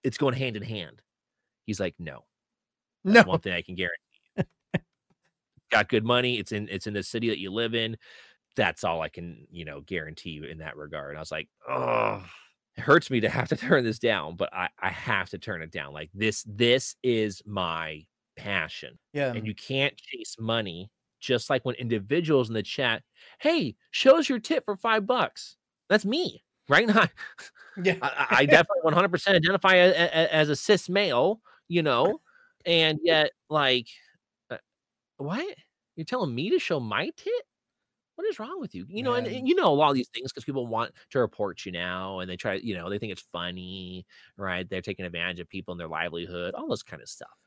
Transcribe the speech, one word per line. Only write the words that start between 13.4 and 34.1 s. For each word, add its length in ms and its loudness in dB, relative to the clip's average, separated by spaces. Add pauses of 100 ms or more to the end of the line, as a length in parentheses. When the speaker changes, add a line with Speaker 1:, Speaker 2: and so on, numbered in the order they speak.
Speaker 1:
to 80 0
<laughs> 0 -
turn 260 2
this 160 -2
down, 360 -2
but 180 -4
I, 160 -4 (100)
I 100 0
have 420 -4
to 60 -10
turn 240 -8
it 100 -14
down. 220 -10
Like, 200 -12
this, 340 -2
this 560 2
is 420 0
my 600 -6 (320)
passion. 640 -6 (140)
Speaker 2:
Yeah. 200 -2
Speaker 1:
And 120 -6
you 100 -6
can't 420 -4
chase 420 -14
money, 520 -6 (280)
just 300 0
like 160 0
when 100 -4
individuals 760 0
in 60 -8
the 80 -2
chat, 400 -2 (360)
"Hey, 360 0 (160)
shows 380 6
your 100 0
tit 260 -2
for 120 -4
five 300 0
bucks." 500 -2 (320)
That's 160 4
me, 380 -4 (260)
right? 180 6
<laughs> 20 0
Not 220 4 (640)
Speaker 2:
Yeah. 260 0
Speaker 1:
I, 80 0
I, 180 -2 (140)
I 60 6
definitely 360 6
one 100 4
hundred 180 4
percent 260 2
identify 380 4
a, 160 10
a, 140 4
a, 280 2
as 160 4
a 80 2
cis 320 2
male, 520 2 (280)
you 140 2
know, 380 2 (440)
and 380 4
yet, 280 4 (180)
like, 380 2 (640)